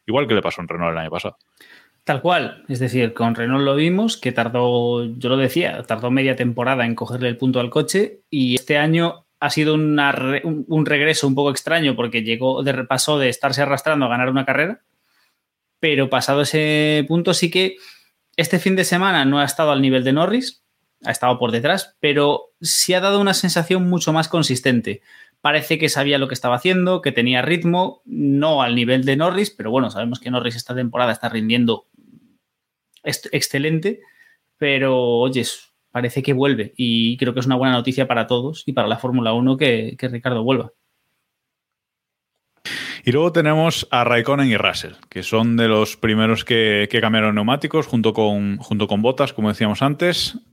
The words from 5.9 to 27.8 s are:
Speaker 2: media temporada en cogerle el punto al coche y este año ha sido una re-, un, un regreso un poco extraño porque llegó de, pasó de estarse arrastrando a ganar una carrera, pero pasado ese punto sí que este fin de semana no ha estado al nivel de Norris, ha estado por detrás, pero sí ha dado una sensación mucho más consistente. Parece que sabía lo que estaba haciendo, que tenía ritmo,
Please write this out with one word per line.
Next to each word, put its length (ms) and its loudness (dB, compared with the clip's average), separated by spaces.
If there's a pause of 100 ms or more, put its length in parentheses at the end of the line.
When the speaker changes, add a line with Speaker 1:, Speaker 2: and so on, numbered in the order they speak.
Speaker 2:
media 260 2
temporada 480 0
en 100 -2
cogerle 340 -4
el 80 -4
punto 220 0
al 120 -4
coche 580 -2
y 260 0
este 220 0
año 460 0 (160)
ha 100 0
sido 240 0
una 380 2
re-, 340 -2
un, 240 -4
un 160 2
regreso 420 2
un 80 2
poco 160 2
extraño 440 0
porque 280 -2
llegó 400 -2
de, 220 -2
pasó 340 0
de 100 2
estarse 340 -2
arrastrando 420 0
a 40 0
ganar 200 0
una 160 0
carrera, 360 -2 (1000)
pero 300 2
pasado 320 2
ese 680 2
punto 260 0
sí 180 0
que 240 0 (600)
este 220 0
fin 160 0
de 100 2
semana 400 2
no 140 2
ha 40 2
estado 280 0
al 100 2
nivel 220 2
de 100 2
Norris, 500 -2 (400)
ha 80 -4
estado 280 0
por 120 0
detrás, 480 -2
pero 600 0
sí 320 0
ha 80 2
dado 180 2
una 140 0
sensación 560 0
mucho 240 0
más 160 2
consistente. 720 0 (400)
Parece 360 0
que 120 0
sabía 280 0
lo 100 -2
que 60 -6
estaba 220 -2
haciendo, 460 0
que 100 -2
tenía 300 0
ritmo, 640 0